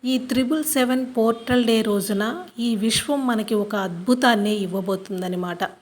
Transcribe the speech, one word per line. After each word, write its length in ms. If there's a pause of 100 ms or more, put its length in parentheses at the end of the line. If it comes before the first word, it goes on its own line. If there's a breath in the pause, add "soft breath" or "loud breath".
ఈ 100 (160)
త్రిబుల్ 340 (100)
సెవెన్ 300 (140)
పోర్టల్ 500
డే 80 (140)
రోజున 340 (420)
ఈ 40 (120)
విశ్వం 380 (100)
మనకి 260 (100)
ఒక 80 (140)
అద్భుతాన్ని 640 (120)
ఇవ్వబోతుందన్నమాట. 960 (200)